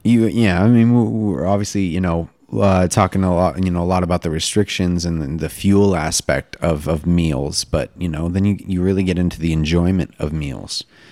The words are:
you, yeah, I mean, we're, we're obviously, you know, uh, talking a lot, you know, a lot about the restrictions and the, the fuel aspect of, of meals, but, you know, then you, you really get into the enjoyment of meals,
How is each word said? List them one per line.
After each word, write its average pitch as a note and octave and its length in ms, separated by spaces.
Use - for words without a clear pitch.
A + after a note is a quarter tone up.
you, A2+ 260
yeah, F#2+ 340
I G#2+ 60
mean, A#2+ 260
we're, A#2+ 100
we're E2+ 40
obviously, G2+ 360
you F2+ 180
know, E2+ 300
uh, F#2 300
talking F#2+ 340
a F2+ 120
lot, F2 280
you F#2 80
know, F2 120
a - 20
lot F#2 180
about F2 200
the E2+ 80
restrictions F2 760
and E2 160
the, D2 60
the D2+ 60
fuel G2 440
aspect D#2 680
of, D#2 260
of D#2 180
meals, D#2+ 580
but, - 340
you F2 100
know, E2 220
then F#2+ 160
you, G2+ 100
you F2+ 160
really F#2+ 200
get F2+ 160
into F2 200
the D#2+ 140
enjoyment E2+ 680
of D2+ 140
meals, C#2 520